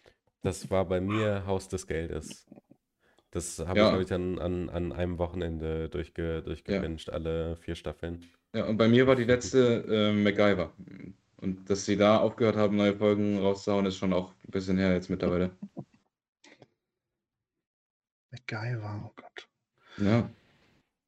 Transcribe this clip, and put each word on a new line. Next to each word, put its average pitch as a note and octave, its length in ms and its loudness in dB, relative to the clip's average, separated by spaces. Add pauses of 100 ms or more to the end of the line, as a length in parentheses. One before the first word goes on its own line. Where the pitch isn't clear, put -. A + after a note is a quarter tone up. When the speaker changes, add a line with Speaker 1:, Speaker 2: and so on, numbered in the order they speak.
(440)
Speaker 1:
Das - 280 -4
war F#2+ 160 2
bei F#2 140 0
mir G2+ 440 -2
Haus F#2+ 220 -4
des - 180 -8
Geldes. D#2+ 640 -8 (800)
Das - 280 -8
hab F2+ 220 0
ich, G#2+ 60 8
Speaker 2:
Ja. - 20 6
Speaker 1:
glaub F#2 120 2
ich, F#2 120 -2
an, F2+ 260 -2
an, F2+ 300 -4
an F2 240 -4
einem F2+ 260 -4
Wochenende E2 720 -4
durchge-, D#2+ 520 -6 (260)
Speaker 2:
Ja. G2 140 -2
Speaker 1:
durchgebinged, D#2+ 300 -8
alle E2 460 -4
vier E2+ 180 -8
Staffeln. E2+ 560 -10 (220)
Speaker 2:
Ja, G#2+ 120 -2
und G#2+ 120 -2
bei A2+ 120 6
mir B2+ 180 6
war C3 80 6
die A#2+ 80 -2
letzte, B2 640 2
äh, G#2+ 260 2
MacGyver. G2+ 600 2 (640)
Und F#2 320 -6
dass G2 160 0
sie G#2 120 2
da G#2+ 220 6
aufgehört G#2+ 380 2
haben, G#2 180 2
neue G2+ 220 4
Folgen G#2 420 2
rauszuhauen, G2 460 0
ist F#2 120 -2
schon F#2+ 160 0
auch F2+ 200 -2 (120)
ein - 60 -16
bisschen F#2+ 260 0
her F#2+ 160 4
jetzt F2+ 160 -2
mittlerweile. F2+ 420 0 (100)
Speaker 3:
<laughs> - 240 -14 (2500)
MacGyver, A2 760 -8
oh - 100 -18
Gott. - 320 -20 (500)
Speaker 2:
Ja. G#2 340 4 (760)